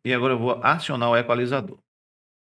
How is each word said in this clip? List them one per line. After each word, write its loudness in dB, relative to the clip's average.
E 0
agora 2
eu -2
vou -2
acionar 0
o 4
equalizador. -2